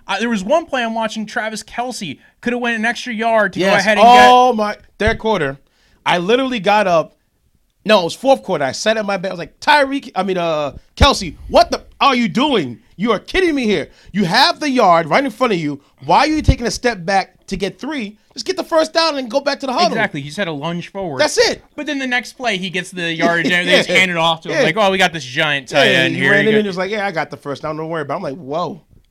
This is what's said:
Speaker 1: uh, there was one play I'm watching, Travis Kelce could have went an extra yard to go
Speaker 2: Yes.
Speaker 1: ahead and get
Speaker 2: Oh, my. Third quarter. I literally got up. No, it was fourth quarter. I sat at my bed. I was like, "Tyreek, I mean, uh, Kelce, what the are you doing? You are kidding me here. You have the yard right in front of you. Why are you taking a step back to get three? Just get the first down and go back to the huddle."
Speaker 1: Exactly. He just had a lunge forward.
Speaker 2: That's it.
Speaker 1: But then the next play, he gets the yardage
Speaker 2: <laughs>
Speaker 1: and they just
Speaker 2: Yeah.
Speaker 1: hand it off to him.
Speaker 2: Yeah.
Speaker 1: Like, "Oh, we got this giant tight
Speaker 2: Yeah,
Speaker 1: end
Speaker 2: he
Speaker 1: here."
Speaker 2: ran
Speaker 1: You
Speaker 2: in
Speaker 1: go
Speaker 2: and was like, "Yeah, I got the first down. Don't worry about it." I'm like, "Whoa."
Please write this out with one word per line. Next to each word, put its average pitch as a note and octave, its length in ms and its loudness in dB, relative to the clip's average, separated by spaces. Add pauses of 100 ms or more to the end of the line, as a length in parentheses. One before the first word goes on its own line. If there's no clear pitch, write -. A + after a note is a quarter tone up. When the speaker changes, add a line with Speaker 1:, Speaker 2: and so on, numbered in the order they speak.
Speaker 1:
uh, F#3+ 120 -2
there A#3 120 -2
was G#3 120 -2
one D#4 220 0
play C4 180 -4
I'm A3+ 120 -4
watching, A3 320 -6
Travis A3 360 -8
Kelce A#3 560 -10 (220)
could A#3+ 140 -2
have B3 80 -4
went A#3 140 -2
an A3 100 -4
extra A#3+ 260 -6
yard A3 400 0
to - 80 -6
go F#3 60 2
Speaker 2:
Yes. G3+ 160 4
Speaker 1:
ahead G#3 160 2
and G#3+ 80 8
get B3 240 10
Speaker 2:
Oh, B3 240 6
my. G#3+ 240 -4 (200)
Third A3 200 0
quarter. D#3+ 400 -2 (480)
I E3 100 2
literally B3 440 0
got G3+ 260 2
up. E3+ 260 2 (720)
No, G#3 160 4
it E3+ 40 0
was E3 100 -6
fourth C4+ 280 2
quarter. D#3 220 -2
I B2+ 80 -2
sat A3 240 -2
at G#3+ 100 -2
my G3 100 -2
bed. F#3 120 -6
I F#3 60 -8
was F3 40 -12
like, - 220 -14
"Tyreek, C#4 560 2
I F#3+ 80 0
mean, F#3 140 -2
uh, D3+ 380 -2 (200)
Kelce, C#3 400 0 (100)
what C#4 240 4
the - 140 -4 (160)
are C4 160 2
you A#3+ 120 0
doing? F3+ 520 -2 (160)
You A3 160 0
are F#3 80 -2
kidding F4 340 0
me C4+ 100 -2
here. F#3 260 -2 (220)
You G3 120 0
have C4 340 2
the D4+ 100 -4
yard F3+ 380 4
right G#3 180 2
in C4 60 -4
front B3 220 -2
of F3 80 -2
you. D3 200 -6 (240)
Why F3 160 4
are D4 60 4
you D#4 160 0
taking B3+ 240 2
a G3 60 -2
step G#3+ 320 -4
back F#3+ 420 -2
to G3 100 -8
get F#3+ 220 -6
three? B3 400 -10 (140)
Just - 120 -10
get F#4 120 -6
the - 80 -6
first D#4+ 280 0
down E4 260 2
and B3+ 120 -8
go C4+ 80 -2
back C#4 220 -4
to C4+ 60 -8
the C4 60 -4
huddle." E4+ 200 2
Speaker 1:
Exactly. G3+ 280 -2
He C#3 60 -10
just D3 100 -16
had G3+ 120 -4
a E3 40 -4
lunge E3 380 -6
forward. F3+ 300 -6
Speaker 2:
That's D4+ 180 0
it. - 240 0 (140)
Speaker 1:
But D4 100 -10
then C#4+ 140 -4
the C4 80 -4
next B3 240 -4
play, A3+ 240 -4
he F3+ 140 -8
gets F3 200 -8
the E3+ 240 -6
yardage E3+ 380 0
Speaker 2:
<laughs> - 0 -
Speaker 1:
and F3 160 2
they F3+ 80 6
just F#3+ 120 0
Speaker 2:
Yeah. F#3 100 2
Speaker 1:
hand F#3 120 2
it E3+ 60 -4
off E3 240 0
to F3 80 -12
him. D#3+ 80 -4
Speaker 2:
Yeah. D4 80 2
Speaker 1:
Like, E3 120 0
"Oh, G3+ 140 2
we F#3+ 80 0
got F3+ 140 2
this D#3 120 -10
giant C#3 440 -2
tight C#3 160 2
Speaker 2:
Yeah, C3 160 4
Speaker 1:
end C3 160 0
Speaker 2:
he C3 60 -4
Speaker 1:
here." C#3 100 4
Speaker 2:
ran D3+ 100 4
Speaker 1:
You A3 80 0
Speaker 2:
in G#3+ 60 4
Speaker 1:
go - 20 4
Speaker 2:
and G#3 80 0
was F#3 100 -6
like, F#3 140 -4
"Yeah, G#3 160 -4
I G3 60 -4
got D3+ 180 -4
the C#3+ 60 -12
first C#3 260 -10
down. D#3 140 -6
Don't D#3+ 120 -8
worry E3 140 -6
about C#3+ 120 -6
it." - 20 -4
I'm F#3+ 80 -10
like, C#3 120 -8
"Whoa." D3 460 -8 (280)